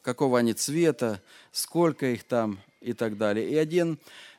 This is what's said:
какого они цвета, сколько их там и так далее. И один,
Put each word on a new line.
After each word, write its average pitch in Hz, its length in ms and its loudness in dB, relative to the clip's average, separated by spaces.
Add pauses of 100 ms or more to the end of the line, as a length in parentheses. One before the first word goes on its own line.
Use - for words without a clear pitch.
какого 123 380 0
они 117 140 2
цвета, 139 680 0 (300)
сколько 160 560 0
их 117 160 -2
там 110 360 -2 (220)
и 120 120 -6
так 110 240 -4
далее. 104 300 0
И 131 80 -2
один, 156 440 0 (400)